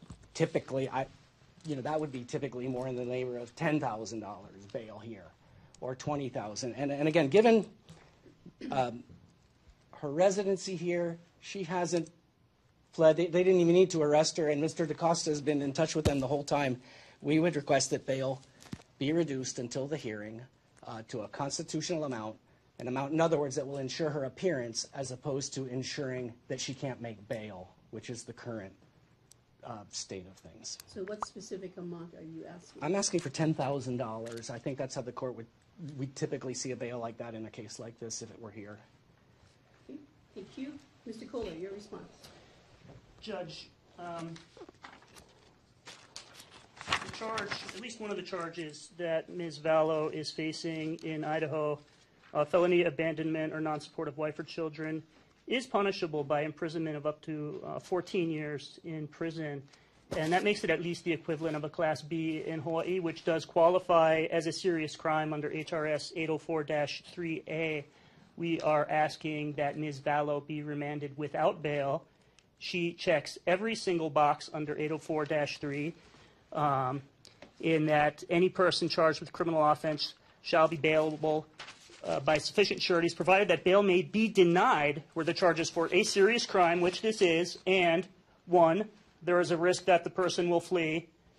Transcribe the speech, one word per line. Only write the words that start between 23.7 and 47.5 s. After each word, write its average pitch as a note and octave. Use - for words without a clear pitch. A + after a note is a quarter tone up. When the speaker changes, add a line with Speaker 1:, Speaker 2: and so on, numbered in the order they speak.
Speaker 1:
ensure C#3
her C#3+
appearance B2+
as C#3
opposed C#3
to C3+
ensuring B2+
that C3
she C#3
can't B2+
make G#2+
bail, G#2
which A2
is A#2
the F#2
current, G#2+
uh, A2+
state F#2+
of G2
things. -
Speaker 2:
So G3+
what G#3
specific F#3
amount F3
are E3+
you D#3+
asking? -
Speaker 1:
I'm D#3+
asking G3
for C#3+
ten D#3
thousand C3
dollars. A2+
I A#2+
think C3+
that's C3+
how C#3
the A#2+
court B2
would, A#2+
we C3
typically C3+
see C3
a B2
bail A#2+
like A2+
that A#2
in A2
a G#2+
case G#2+
like A2+
this A2+
if A2
it -
were A2
here. G#2
Speaker 2:
Okay. D4+
Thank -
you. C4+
Mister A3+
Kohler, G#3+
your F#3+
response. G3+
Speaker 3:
Judge, F3+
um, E3+
the -
charge, A3